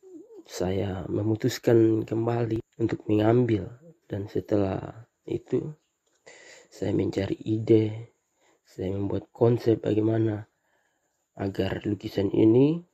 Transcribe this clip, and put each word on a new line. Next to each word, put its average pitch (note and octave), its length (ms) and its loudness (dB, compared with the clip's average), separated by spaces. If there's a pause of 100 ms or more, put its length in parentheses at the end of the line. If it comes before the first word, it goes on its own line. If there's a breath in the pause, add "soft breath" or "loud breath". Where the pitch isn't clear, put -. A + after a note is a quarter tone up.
(460)
saya F#2+ 640 -4
memutuskan A2 960 2
kembali A#2 560 -2 (160)
untuk - 320 -2
mengambil. A2 720 2 (240)
Dan G2+ 240 -8
setelah G2+ 800 -4 (160)
itu C#3 480 -6 (960 loud breath)
saya G2 240 -6
mencari G2 480 -2
ide, A2 720 0 (480)
saya F#2+ 320 -8
membuat G2 400 -6
konsep A#2 480 2
bagaimana G#2+ 640 0 (880)
agar G2 560 -4
lukisan G2+ 400 -2
ini B2+ 640 4